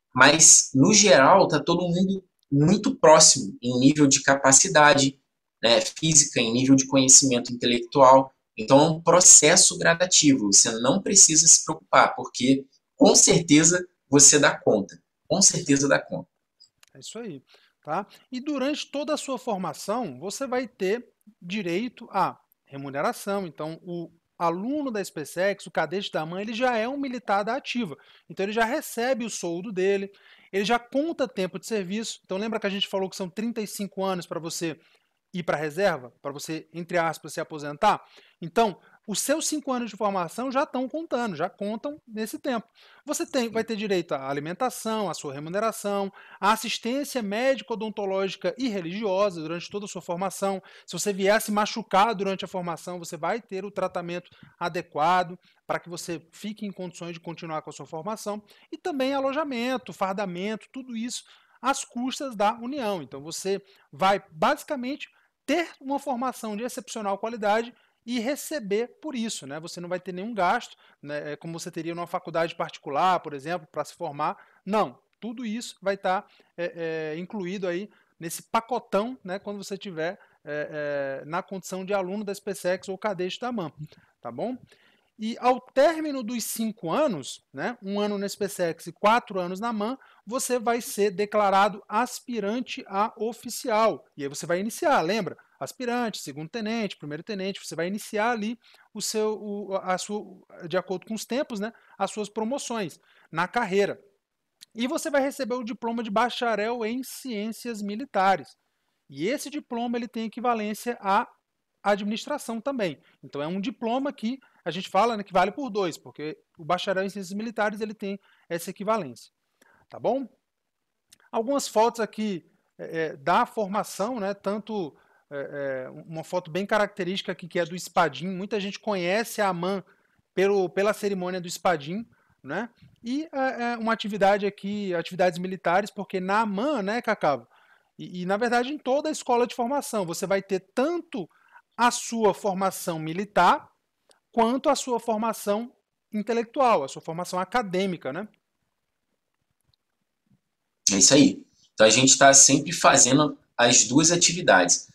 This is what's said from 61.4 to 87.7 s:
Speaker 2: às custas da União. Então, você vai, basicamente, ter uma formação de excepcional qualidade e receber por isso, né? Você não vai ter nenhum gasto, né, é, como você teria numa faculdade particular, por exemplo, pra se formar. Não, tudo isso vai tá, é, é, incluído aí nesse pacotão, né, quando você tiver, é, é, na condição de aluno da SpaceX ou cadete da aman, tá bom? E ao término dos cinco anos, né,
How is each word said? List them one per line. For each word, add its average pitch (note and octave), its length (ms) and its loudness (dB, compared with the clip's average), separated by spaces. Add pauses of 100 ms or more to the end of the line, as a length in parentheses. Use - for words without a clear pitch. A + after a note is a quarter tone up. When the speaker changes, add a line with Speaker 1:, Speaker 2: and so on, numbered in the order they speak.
Speaker 2:
às C4+ 240 -2
custas C4 500 -6
da G#3 200 0
União. A#3 480 -6
Então, C#3 200 -14
você F#3 400 -6 (300)
vai, F#3+ 300 0 (100)
basicamente, C4 760 -4 (380)
ter E4 220 0 (120)
uma C#4 200 -6
formação A#3+ 560 -6
de A3 80 -8
excepcional A3 540 -6
qualidade A3 540 -2 (320)
e B3 140 -6
receber A3 680 -4 (120)
por D4+ 140 -10
isso, A3 320 -6
né? C#3 140 -10
Você E3+ 200 -14
não F3 80 -12
vai F3+ 100 -4
ter F3+ 140 -10
nenhum G3 220 -8
gasto, G3 420 -2 (260)
né, D3 300 -8
é, D3 40 -10
como E3 220 -12
você F3 120 -12
teria E3 240 -8
numa E3+ 120 -8
faculdade E3 480 -4
particular, E3 640 -2
por D3+ 120 -12
exemplo, D#3 380 -8
pra D3 140 -6
se - 100 -16
formar. D#3+ 420 -4 (280)
Não, F#3+ 340 -2 (220)
tudo A#3 240 -12
isso A3+ 360 -8
vai G3 160 -2
tá, G3 280 -2 (320)
é, E3 580 -6
é, D#3+ 40 -10
incluído F#3 480 -8
aí F#3 220 -6 (300)
nesse E3 240 -10
pacotão, A3+ 840 -4
né, F#3 140 -8
quando G3+ 180 -10
você G3 220 -10
tiver, F3 400 -6 (260)
é, D3 800 -6
é, - 40 -16
na E3 160 -6
condição F#3+ 420 -10
de F#3+ 100 -4
aluno G3 300 -4
da G3 100 -6
SpaceX F#3 540 -6
ou F#3+ 100 -8
cadete F3+ 420 -6
da A#3+ 80 -6
aman, G3+ 240 -6 (480)
tá A#2+ 100 -12
bom? F#3 260 -6 (640)
E A3 220 -6
ao B3 180 4
término D4+ 640 2
dos A3+ 220 -6
cinco G#3+ 480 -4
anos, G#3 580 -2
né, F#3 320 -6